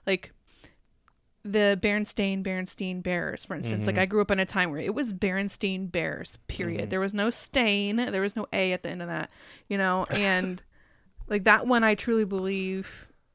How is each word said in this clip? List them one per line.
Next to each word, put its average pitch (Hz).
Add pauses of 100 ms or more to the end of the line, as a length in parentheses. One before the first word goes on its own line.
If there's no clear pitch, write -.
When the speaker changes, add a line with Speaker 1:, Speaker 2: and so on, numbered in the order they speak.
Speaker 1:
Like, 190 (1120)
the 202
Berenstain, 202
Berenstein 185
Bears, 175
for 180
instance. 110
Like, 196
Speaker 2:
Mm-hmm. 180
Speaker 1:
I 190
grew 208
up 202
in 196
a 190
time 180
where 143
it -
was 233
Berenstain 190
Bears, 160 (100)
period. 170
Speaker 2:
Mm-hmm. 208
Speaker 1:
There 190
was 196
no 208
stain, 208
there 214
was 202
no 208
A 185
at 180
the 165
end 175
of 170
that, 160 (400)
you 202
know? 190
Speaker 2:
<laughs> -
Speaker 1:
And, 185 (680)
like, 208
that 214
one 240
I 214
truly 220
believe, 190 (260)